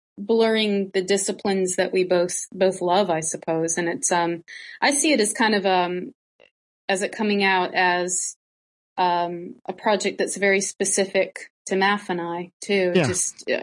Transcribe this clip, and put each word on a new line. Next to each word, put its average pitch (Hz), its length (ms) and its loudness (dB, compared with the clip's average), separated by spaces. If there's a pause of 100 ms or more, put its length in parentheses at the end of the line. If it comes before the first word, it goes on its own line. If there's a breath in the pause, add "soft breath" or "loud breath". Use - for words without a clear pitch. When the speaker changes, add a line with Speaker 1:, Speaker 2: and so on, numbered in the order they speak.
(180)
Speaker 1:
blurring 214 760 2
the 190 80 0
disciplines 190 760 0
that 180 160 0
we 185 100 2
both, 180 500 0
both 185 280 2
love, 180 280 2
I 160 120 2
suppose. 160 580 -2
And 170 100 0
it's, - 220 -2
um, 170 320 0 (380 loud breath)
I 269 120 4
see 302 200 2
it 254 80 4
as 208 120 2
kind 220 220 2
of, 196 100 0
um, 180 480 0 (760)
as 190 140 0
it - 100 -4
coming 208 320 0
out 185 300 2
as, 180 600 0 (640)
um, 175 560 0 (140)
a 196 40 -4
project 202 460 -2
that's - 180 -2
very 196 240 2
specific 196 920 -2 (160)
to 190 100 -2
Math 202 340 0
and 180 100 -2
I 170 300 -6 (120)
too. 185 340 0
Speaker 2:
Yeah. 170 100 4
Speaker 1:
Just, - 420 -4
uh, - 140 0